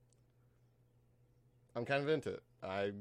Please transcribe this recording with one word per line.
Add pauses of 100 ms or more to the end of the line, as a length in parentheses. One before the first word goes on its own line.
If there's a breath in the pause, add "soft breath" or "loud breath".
(1800)
I'm
kind
of
into
it. (200)
I